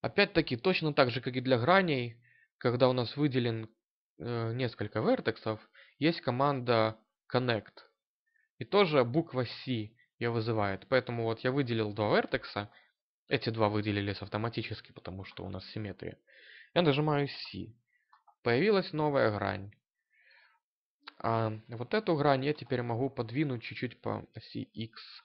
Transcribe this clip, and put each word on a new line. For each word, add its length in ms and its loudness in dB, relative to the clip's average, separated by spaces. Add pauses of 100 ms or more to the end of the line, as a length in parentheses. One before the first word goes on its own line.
Опять-таки, 560 2
точно 380 0
так 160 4
же, 100 -4
как 160 -6
и 40 0
для 180 2
граней, 580 2 (420)
когда 300 4
у 40 4
нас 240 -2
выделен, 520 0 (500)
э, 360 -4
несколько 460 -4
вертексов, 600 -2 (380)
есть 220 0
команда 760 2 (360)
Connect. 500 -2 (760)
И 60 -8
тоже 400 4
буква 400 0
C 460 -6 (280)
ее 140 -2
вызывает. 560 0
Поэтому 360 0
вот 160 -2
я 100 0
выделил 420 0
два 240 2
вертекса. 540 -4 (580)
Эти 220 0
два 180 2
выделились 540 -2
автоматически, 680 -6
потому 320 -12
что 200 -12
у 60 -8
нас 220 -10
симметрия. 440 -8 (580)
Я 80 4
нажимаю 460 2
C. 460 -12 (680)
Появилась 500 2
новая 400 2
грань. 400 -4 (1500)
А 340 0 (160)
вот 260 -6
эту 220 2
грань 280 4
я 80 0
теперь 300 -2
могу 280 0
подвинуть 520 -2
чуть-чуть 380 -8
по 340 -4
оси 280 -10 (120)
X. 260 -10 (240)